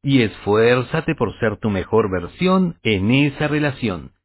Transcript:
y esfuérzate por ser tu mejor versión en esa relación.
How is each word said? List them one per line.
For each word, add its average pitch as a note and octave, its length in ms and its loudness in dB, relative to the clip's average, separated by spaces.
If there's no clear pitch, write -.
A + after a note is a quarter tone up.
y C3+ 200 2
esfuérzate B2 920 0
por G2 240 -4
ser G#2+ 180 -2
tu A2 120 -2
mejor G2+ 380 0
versión E3+ 760 -2
en G#2 260 0
esa C#3+ 380 0
relación. C3 640 -4